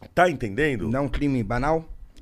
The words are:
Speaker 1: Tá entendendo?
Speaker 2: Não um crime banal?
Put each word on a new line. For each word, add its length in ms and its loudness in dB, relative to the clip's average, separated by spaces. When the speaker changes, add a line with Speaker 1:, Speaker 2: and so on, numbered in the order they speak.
Speaker 1:
Tá 140 6
entendendo? 600 0
Speaker 2:
Não 160 0
um 40 -2
crime 340 0
banal? 460 0